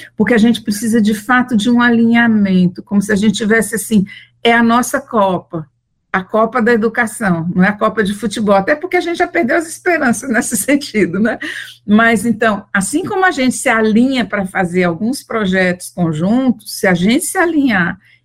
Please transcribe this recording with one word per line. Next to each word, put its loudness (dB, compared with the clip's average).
Porque 2
a 4
gente 2
precisa, -2
de 2
fato, 0
de 0
um 4
alinhamento, 2
como 0
se -2
a 2
gente 2
tivesse 0
assim: 0
é 4
a 4
nossa 0
Copa, -2
a -2
Copa 0
da 4
Educação, -2
não 4
é 4
a 0
Copa -2
de -2
futebol, -2
até 0
porque -4
a 0
gente -4
já 0
perdeu -2
as -2
esperanças -2
nesse -2
<laughs> -4
sentido, -2
né? 0
Mas, 4
então, 0
assim -2
como 0
a 2
gente 0
se -4
alinha 2
pra -4
fazer -2
alguns -4
projetos -2
conjuntos, -2
se -2
a 2
gente 0
se -8
alinhar 0